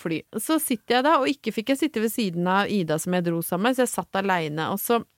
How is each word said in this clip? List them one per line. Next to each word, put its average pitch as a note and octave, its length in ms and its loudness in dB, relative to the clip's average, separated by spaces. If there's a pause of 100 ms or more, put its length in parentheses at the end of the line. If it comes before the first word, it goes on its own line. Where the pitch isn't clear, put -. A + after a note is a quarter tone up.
fly. D#3+ 160 -4 (160)
Så D#4 240 0
sitter - 400 0
jeg B3+ 80 2
da, E4 140 6
og C#4+ 100 0
ikke A3+ 240 -6
fikk A3 160 -2
jeg C4+ 140 2
sitte A3+ 180 -2
ved A3 80 0
siden F3 340 0
av F#3+ 220 2
Ida D#3+ 320 0
som F3+ 160 -2
jeg F3+ 80 2
dro E3+ 180 0
sammen F#3 300 0
med, B3 80 -2
så B3 80 4
jeg - 80 -6
satt F#3 240 -4
alene, D#3+ 480 0
og G3 160 -2
så A#3 160 2 (180)